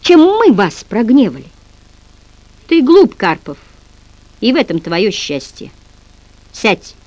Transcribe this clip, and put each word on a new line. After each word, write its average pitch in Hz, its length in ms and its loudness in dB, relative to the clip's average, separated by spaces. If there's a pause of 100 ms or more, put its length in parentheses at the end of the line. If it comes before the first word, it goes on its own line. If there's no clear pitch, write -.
чем 349 200 4
мы 403 320 2
вас 190 340 -4
прогневали?» 214 600 -2 (1200)
«Ты 330 140 0
глуп, 330 340 4
Карпов, 160 420 -8 (840)
и 240 140 -2
в - 20 0
этом 180 240 -4
твое 175 320 -4
счастье. - 600 -12 (800)
Сядь». - 440 -6 (120)